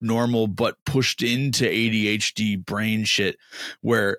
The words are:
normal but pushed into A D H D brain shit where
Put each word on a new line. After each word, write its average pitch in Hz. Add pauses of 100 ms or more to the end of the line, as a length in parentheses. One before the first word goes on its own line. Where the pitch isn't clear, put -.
normal 113
but 104
pushed 135
into 123
A 113
D 107
H 107
D 208
brain 110
shit - (460)
where 107